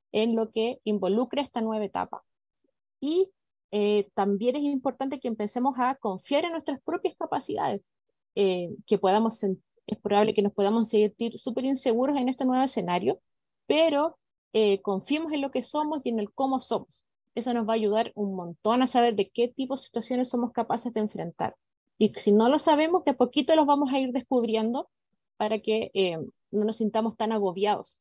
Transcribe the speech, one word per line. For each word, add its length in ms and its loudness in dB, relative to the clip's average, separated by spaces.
en 240 2
lo 140 -2
que 340 -4
involucra 580 0
esta 180 -6
nueva 240 -2
etapa. 380 -6
Y, 280 0
eh, 420 0
también 420 0
es 60 -4
importante 560 -2
que 100 -6
empecemos 500 -2
a 180 0
confiar 480 -2
en 80 -4
nuestras 280 -6
propias 360 -6
capacidades, 640 -4
eh, 340 0
que 120 2
podamos 440 2
sen-, 180 -2
es 120 -6
probable 340 2
que 100 2
nos 100 0
podamos 360 2
sentir 500 0
súper 260 -6
inseguros 520 0
en 120 0
este 160 -2
nuevo 180 2
escenario, 580 -2
pero, 500 2
eh, 280 4
confiemos 520 -2
en 100 -2
lo 80 -4
que 120 -2
somos 420 -4
y 60 -4
en 100 -2
el 120 -6
cómo 280 -2
somos. 440 -8
Eso 180 -4
nos 160 -2
va 60 2
a 20 2
ayudar 380 0
un 200 -4
montón 460 0
a 60 4
saber 280 4
de 140 0
qué 200 0
tipo 280 -6
de 60 -8
situaciones 480 -4
somos 220 -2
capaces 420 -4
de 60 -2
enfrentar. 540 -6
Y 180 2
si 160 2
no 160 6
lo 100 4
sabemos, 460 2
de 60 2
a 60 0
poquito 380 2
los 120 6
vamos 260 2
a 60 0
ir 140 -2
descubriendo 760 -2
para 220 -2
que, 340 -2
eh, 240 2
no 140 0
nos 120 -2
sintamos 420 0
tan 140 -2
agobiados 680 -2